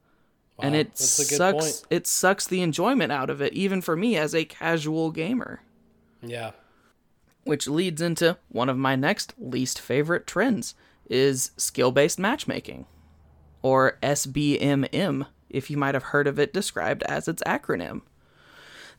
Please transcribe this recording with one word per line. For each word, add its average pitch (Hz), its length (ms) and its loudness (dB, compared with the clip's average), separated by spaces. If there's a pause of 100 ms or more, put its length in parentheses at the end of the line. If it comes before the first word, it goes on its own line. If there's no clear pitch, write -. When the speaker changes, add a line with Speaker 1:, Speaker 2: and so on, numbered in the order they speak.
(600)
Speaker 1:
And 143 120 0
Speaker 2:
Wow, 151 80 4
Speaker 1:
it 147 80 -4
Speaker 2:
that's - 300 0
a 147 40 2
good 139 140 2
Speaker 1:
sucks, 165 280 2
Speaker 2:
point. - 240 -6
Speaker 1:
it 175 180 0
sucks - 400 2
the 185 140 0
enjoyment 175 500 2
out 131 180 0
of 139 120 -4
it, 139 120 0
even 190 280 0
for 165 140 -2
me 208 220 0
as 151 180 0
a 160 100 0
casual 160 680 -2
gamer. 165 500 -6 (600)
Speaker 2:
Yeah. 117 300 -8 (920)
Speaker 1:
Which 151 220 -2
leads 160 340 0
into 170 360 2 (120)
one 123 200 0
of 127 80 0
my 135 180 2
next 151 440 0
least 127 400 -4
favorite 147 480 0
trends 214 480 0 (340)
is 131 480 2
skill-based 135 640 2
matchmaking, - 680 -4 (760)
or 131 420 4
S 139 220 0
B 143 340 0
M 139 340 2
M, 143 320 -2 (240)
if - 220 -6
you 143 60 -4
might 139 180 2
have 127 80 -2
heard 143 240 2
of 139 120 0
it 147 140 0
described - 500 -2
as - 240 -4
its 165 160 -4
acronym. - 580 -4 (960)